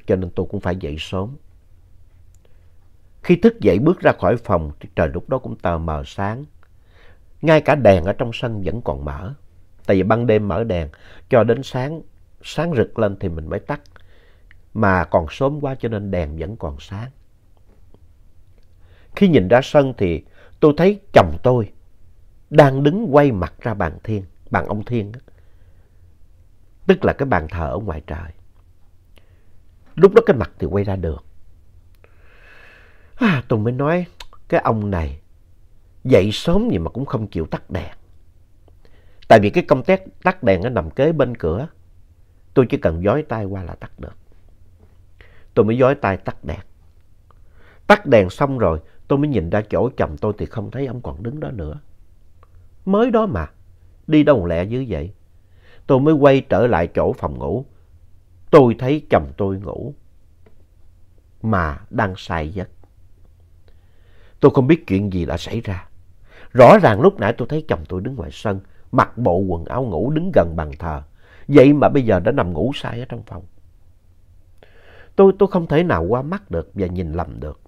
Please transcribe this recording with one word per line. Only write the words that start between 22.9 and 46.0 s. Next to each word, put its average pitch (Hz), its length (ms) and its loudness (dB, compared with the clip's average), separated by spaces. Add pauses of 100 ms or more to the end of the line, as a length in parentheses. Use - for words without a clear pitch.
quay 143 160 4
mặt 90 300 -4
ra 117 120 -6
bàn 87 300 -6
Thiên, 107 200 -8 (280)
bàn 98 160 -2
ông 104 180 -6
Thiên 107 260 -6
á. 120 80 -16 (1700)
Tức 95 180 2
là 98 80 2
cái - 120 -6
bàn 90 220 -2
thờ 82 220 -6
ở 67 80 -6
ngoài 82 300 -8
trời. 80 240 -12 (1600)
Lúc 190 180 6
đó 226 120 6
cái 175 120 2
mặt 98 220 -4
thì 90 80 -4
quay 98 160 -2
ra 98 120 -4
đường. 85 280 -6 (1900)
À, 180 320 0
tôi 117 120 0
mới 113 140 -2
nói, 156 320 -2 (440)
cái 165 120 0
ông 107 300 -2
này 76 280 -4 (840)
dậy 107 300 4
sớm 202 340 0
vậy 139 120 -2
mà 80 100 -6
cũng 131 160 -10
không 107 220 -6
chịu 82 180 -6
tắt - 260 -10
đèn. 82 240 -8 (1300)
Tại 113 140 10
vì 101 80 2
cái 175 140 0
công 131 200 0
tắc 190 180 2 (220)
tắt 185 200 -2
đèn 180 200 4
nó - 60 -2
nằm 85 220 -4
kế 147 200 0
bên 127 260 -2
cửa. 92 300 -4 (840)
Tôi 131 160 4
chỉ 143 80 -2
cần 85 260 -2
dói 120 200 0
tay 113 220 -8
qua 95 180 -10
là 87 120 -14
tắt - 240 -18
được. - 160 -16 (1400)
Tôi 113 120 4
mới 113 140 0
dói 131 160 4
tay 98 220 -4